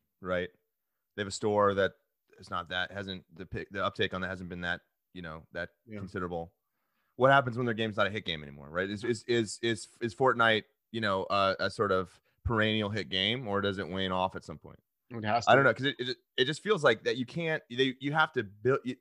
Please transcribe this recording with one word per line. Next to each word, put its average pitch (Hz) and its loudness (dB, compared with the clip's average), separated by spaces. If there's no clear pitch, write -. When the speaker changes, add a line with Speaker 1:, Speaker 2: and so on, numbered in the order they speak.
Speaker 1:
right? 90 -4
They 101 -4
have 101 -6
a 98 -12
store 104 2
that 95 2
is 98 -20
not 87 -6
that, 90 -4
hasn't, 98 -10
the 92 -14
pic-, - -10
the 98 -4
uptake 98 -2
on 92 -4
that 92 -4
hasn't 92 -10
been 87 -10
that, 87 -4
you 90 -14
know, 80 -14
that 85 -8
Speaker 2:
Yeah. 107 -14
Speaker 1:
considerable. 87 -8
What 127 6
happens 127 4
when 127 -2
their 117 0
game's 107 -2
not 104 2
a 95 0
hit 104 -6
game 80 -6
anymore, 71 -16
right? 92 -2
Is, 104 -6
is, 117 -2
is, 117 0
is, 117 -2
is 117 -4
Fortnite, 117 4
you 113 -6
know, 98 0
uh, 98 2
a 98 0
sort 101 0
of 92 0
perennial 107 2
hit 101 -6
game, 104 -2
or 101 0
does 98 -2
it 90 -6
wane 92 -2
off 92 0
at - -14
some 76 -12
point? - -20
Speaker 2:
It 117 -10
has 113 0
Speaker 1:
I 117 8
don't 139 8
Speaker 2:
to. 127 6
Speaker 1:
know, 110 4
'cause 127 -6
it, 139 -2
it, 123 -6
it 175 6
just - -6
feels 202 0
like 120 4
that 117 0
you 127 -4
can't, 160 -4
they, 127 2
you 139 -4
have 156 2
to 120 -2
build, 104 0
you, 123 -6